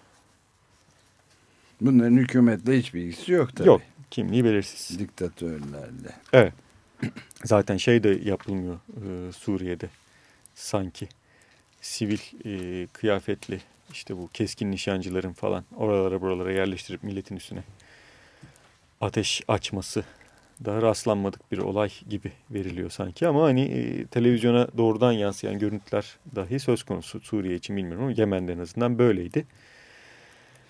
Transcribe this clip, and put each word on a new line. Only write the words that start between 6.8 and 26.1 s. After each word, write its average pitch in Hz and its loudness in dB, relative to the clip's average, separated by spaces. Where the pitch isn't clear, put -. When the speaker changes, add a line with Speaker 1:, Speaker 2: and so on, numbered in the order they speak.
Speaker 2:
<clears throat> 117 -6
Zaten 101 2
şey 120 4
de 98 2
yapılmıyor, 92 -4
e, 90 -12
Suriye'de. 90 -6
Sanki 98 -6
sivil, 107 -4
e, 90 -8
kıyafetli, 101 -4
işte - -12
bu 87 -12
keskin 110 -4
nişancıların 92 -4
falan 95 -4
oralara 95 0
buralara 92 -4
yerleştirip 95 -4
milletin 98 -8
üstüne 92 -14
ateş 104 -2
açması 101 -4
da 107 -2
rastlanmadık 104 0
bir 101 -4
olay 98 -2
gibi 101 -8
veriliyor 92 -6
sanki. 101 -4
Ama 151 4
hani, 131 4
e, 123 -4
televizyona 120 4
doğrudan 117 4
yansıyan 101 -2
görüntüler 104 -4